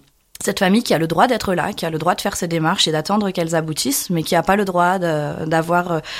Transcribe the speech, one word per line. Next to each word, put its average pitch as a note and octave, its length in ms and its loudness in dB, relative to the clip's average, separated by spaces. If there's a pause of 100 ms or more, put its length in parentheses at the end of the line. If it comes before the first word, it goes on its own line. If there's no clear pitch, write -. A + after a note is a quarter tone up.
(420)
cette G3+ 160 -2
famille G3+ 240 4
qui G#3+ 120 0
a D3 40 2
le D#3+ 80 0
droit E3 220 4
d'être G#3+ 260 0
là, E3 180 -2
qui - 140 -6
a E3 40 -2
le D#3+ 80 -4
droit F3 180 0
de - 40 -10
faire G3 140 -4
ses F3 140 -4
démarches E3 400 2
et D#3+ 40 0
d'attendre G3 380 0
qu'elles E3+ 240 -2
aboutissent, D#3+ 560 -2
mais D#3+ 140 0
qui F3+ 100 0
n'a E3 80 4
pas F#3+ 140 2
le G#3 80 2
droit F3 340 2
de, D#3 480 -2
d'avoir, E3+ 460 0
euh, D#3+ 60 0 (220)